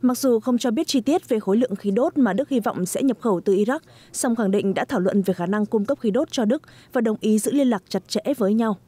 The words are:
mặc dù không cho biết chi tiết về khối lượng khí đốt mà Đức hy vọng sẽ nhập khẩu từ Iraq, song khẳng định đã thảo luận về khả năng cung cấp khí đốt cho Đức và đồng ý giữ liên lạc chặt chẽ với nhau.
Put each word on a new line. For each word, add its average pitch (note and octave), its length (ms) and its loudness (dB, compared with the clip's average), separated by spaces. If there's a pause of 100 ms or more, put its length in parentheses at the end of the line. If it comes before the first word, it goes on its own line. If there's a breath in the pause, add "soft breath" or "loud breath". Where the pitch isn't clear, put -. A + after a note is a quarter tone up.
mặc B3 180 0
dù A#3+ 220 2
không A#3+ 180 0
cho B3 120 0
biết B3+ 160 -2
chi C4 140 0
tiết D4+ 280 0
về A3 120 0
khối G3 160 0
lượng A#3 200 0
khí G3 140 -4
đốt B3+ 280 0
mà A3+ 140 4
Đức B3 160 -2
hy B3+ 120 0
vọng F#3+ 260 -4
sẽ - 160 -6
nhập B3+ 180 2
khẩu F#3+ 200 0
từ G3 140 2
Iraq, G#3 240 0 (340 loud breath)
song A#3+ 240 -2
khẳng G#3 140 0
định G3 240 0
đã F3+ 100 -2
thảo A#3+ 160 -2
luận F#3+ 220 2
về F3+ 120 0
khả E3+ 120 -4
năng G#3 200 -2
cung G#3 180 -2
cấp C#4+ 160 -4
khí A3+ 100 0
đốt C4 200 -2
cho B3 140 -2
Đức B3+ 180 0 (300 loud breath)
và C4 80 0
đồng A3 200 0
ý G#3+ 180 2
giữ G#3 140 -2
liên C#4 160 2
lạc A3+ 200 -2
chặt - 200 -6
chẽ G3+ 120 -4 (180)
với G#3 160 2
nhau. A3+ 220 0 (120)